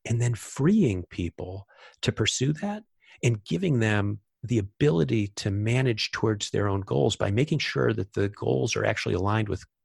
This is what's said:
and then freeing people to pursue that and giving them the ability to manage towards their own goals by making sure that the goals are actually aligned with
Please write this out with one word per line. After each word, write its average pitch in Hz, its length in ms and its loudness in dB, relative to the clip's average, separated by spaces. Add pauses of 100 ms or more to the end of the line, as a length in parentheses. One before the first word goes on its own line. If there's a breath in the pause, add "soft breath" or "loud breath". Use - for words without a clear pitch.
and 117 140 0
then 120 140 0
freeing 135 720 2
people 90 560 -6 (360 loud breath)
to - 100 0
pursue 127 420 0
that 208 300 -6 (400 soft breath)
and 113 200 0
giving 170 360 0
them 104 400 2 (240)
the 117 160 0
ability 127 760 2
to - 140 -2
manage 113 600 0
towards 110 380 -2
their 101 180 0
own 98 140 0
goals 123 340 2
by 101 160 0
making 139 280 2
sure 127 320 0
that 107 220 -4
the 101 160 0
goals 123 460 0
are 104 100 -2
actually 107 300 0
aligned 104 340 0
with - 160 -6 (200)